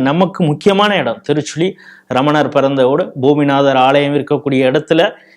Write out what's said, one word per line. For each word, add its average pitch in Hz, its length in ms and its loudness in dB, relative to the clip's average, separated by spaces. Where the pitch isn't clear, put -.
நமக்கு 170 400 -2
முக்கியமான 196 420 2
இடம் 117 260 -6
திருச்சுழி, 151 420 -4
ரமணர் 147 380 0
பிறந்த 135 360 2
ஊடு, 170 140 -2
பூமிநாதர் 139 640 2
ஆலயம் 143 320 0
இருக்கக்கூடிய 131 520 -2
இடத்துல 160 380 0